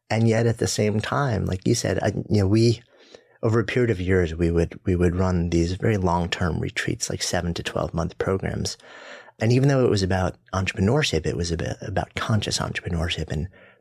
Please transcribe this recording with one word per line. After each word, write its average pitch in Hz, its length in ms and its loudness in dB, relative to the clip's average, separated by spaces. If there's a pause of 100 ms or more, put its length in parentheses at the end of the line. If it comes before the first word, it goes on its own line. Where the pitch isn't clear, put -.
(120)
And 113 160 4
yet 113 180 4
at 117 140 0
the 113 80 2
same 107 340 0
time, 117 460 -2
like 92 200 -2
you 117 60 4
said, 104 300 0
I, 104 60 2 (200)
you 104 120 4
know, 95 60 4
we, 113 360 4 (600)
over 117 160 2
a 107 60 2
period 120 260 0
of 90 100 -2
years, 90 320 2
we 85 160 2
would, 85 360 0
we 92 100 2
would 87 200 2
run 90 360 0
these 85 220 2
very 107 240 0
long-term 87 600 0
retreats, - 500 -6
like, 95 120 -8
seven 87 320 -2
to - 80 -6
twelve - 320 -4
month 85 240 -4
programs. - 600 -4 (640)
And 113 120 2
even 131 180 4
though 135 160 4
it - 60 4
was 101 120 2
about 92 320 0 (180)
entrepreneurship, 95 720 0
it 65 100 -2
was 85 160 -4
a 82 60 -2
bit 62 240 -6
about 95 340 -6
conscious - 440 -2
entrepreneurship. - 720 -4
And 78 180 -4 (320)